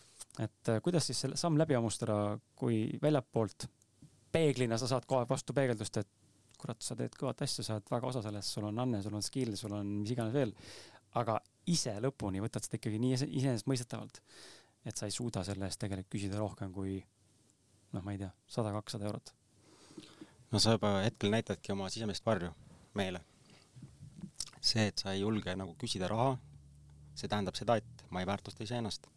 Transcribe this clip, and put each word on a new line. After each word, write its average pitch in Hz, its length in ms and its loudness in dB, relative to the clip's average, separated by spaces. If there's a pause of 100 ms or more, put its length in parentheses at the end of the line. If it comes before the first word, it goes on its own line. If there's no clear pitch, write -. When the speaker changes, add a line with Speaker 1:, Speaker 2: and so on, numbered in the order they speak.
(480)
Speaker 1:
et, - 260 -2
äh, 107 80 4
kuidas 170 240 2
siis 131 160 -2
selle 135 160 -2
samm 156 220 4
läbi 139 180 4
hammustada, 117 400 2 (400)
kui 117 440 0
väljapoolt 127 640 2 (640)
peeglina 127 440 4
sa 123 120 0
saad 127 160 2
kohe 127 240 4
vastu 131 240 0
peegeldust, 117 480 2
et - 80 -4 (480)
kurat, - 240 -8
sa 117 160 -4
teed 120 200 -2
kõvat 135 260 -2
asja, - 180 -2
sa 110 140 -2
oled - 140 -6
väga 127 200 2
osa 123 140 -2
sellest, 104 320 -4
sul 107 100 -2
on 104 160 -2
anne, 113 200 0
sul 104 120 -4
on 104 80 -2
skill, 117 360 -2
sul 101 180 -4
on 101 100 -2 (140)
mis 107 140 0
iganes 117 200 0
veel, 123 200 2 (640)
aga 113 200 2 (320)
ise 127 320 0
lõpuni 101 400 -2
võtad - 240 -4
seda - 120 -4
ikkagi 107 240 -2
nii 127 140 4
ise-, 139 140 -2 (100)
iseenesestmõistetavalt, 120 800 -2 (640)
et 110 120 -6
sa 107 100 -4
ei 98 60 -4
suuda 113 320 -2
selle 98 220 -2
eest - 140 -8
tegelikult 95 340 -4
küsida 101 240 -2
rohkem 95 340 -4
kui, 95 220 -4 (1000)
noh, 92 80 -4
ma 101 120 -6
ei 95 80 -6
tea, 95 80 -6 (200)
sada, 107 240 -2
kakssada 104 360 -6
eurot. - 240 -10 (1200)
Speaker 2:
No 104 100 4
sa 113 140 8
juba 104 260 2
hetkel 107 320 2
näitadki 107 400 -2
oma 95 160 -4
sisemist 110 360 -4
varju 90 240 2 (480)
meile. 92 240 -2 (1400)
See, 214 240 4
et - 140 -4
sa 98 100 -2
ei 98 100 0
julge 107 360 0
nagu 87 200 -6
küsida 92 320 -2
raha, 123 240 4 (800)
see - 160 -8
tähendab 101 280 0
seda, 110 220 4
et - 300 -20
ma 185 120 -2
ei 180 60 -2
väärtusta - 380 -4
iseennast. 117 500 -6